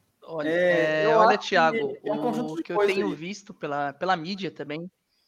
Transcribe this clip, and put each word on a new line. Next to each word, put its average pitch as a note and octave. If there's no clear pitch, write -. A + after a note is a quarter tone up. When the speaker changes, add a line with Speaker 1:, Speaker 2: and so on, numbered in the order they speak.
Speaker 1:
Olha, D#3
Speaker 2:
é, E3
Speaker 1:
é, -
Speaker 2:
eu A3
Speaker 1:
olha, G#3+
Speaker 2:
acho -
que -
Speaker 1:
Thiago, D3+
Speaker 2:
é -
um -
conjunto A#3+
Speaker 1:
o -
Speaker 2:
de -
Speaker 1:
que -
eu F3
Speaker 2:
coisas G3+
Speaker 1:
tenho G3
Speaker 2:
aí. F3
Speaker 1:
visto F3+
pela, C#3+
pela F#3
mídia F3
também. D3+